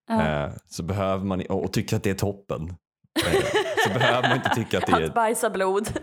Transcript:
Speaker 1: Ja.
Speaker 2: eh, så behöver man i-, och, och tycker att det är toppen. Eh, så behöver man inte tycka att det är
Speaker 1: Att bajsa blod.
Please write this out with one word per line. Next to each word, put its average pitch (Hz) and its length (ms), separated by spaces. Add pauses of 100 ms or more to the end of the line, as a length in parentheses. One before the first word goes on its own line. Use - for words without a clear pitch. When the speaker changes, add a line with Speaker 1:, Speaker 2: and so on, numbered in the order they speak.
Speaker 1:
Ja. 226 140
Speaker 2:
eh, 73 300 (140)
så - 160
behöver 95 420
man 95 160
i-, - 60
och, 95 180
och 95 80
tycker 110 240
att - 60
det 98 80
är 95 40
toppen. 95 540 (580)
Eh, 392 140 (460)
så - 20 (100)
behöver - 300
man - 80
inte - 180
tycka 107 240
att - 80
det - 60
är - 140
Speaker 1:
Att 73 80
bajsa 226 360
blod. 190 380 (140)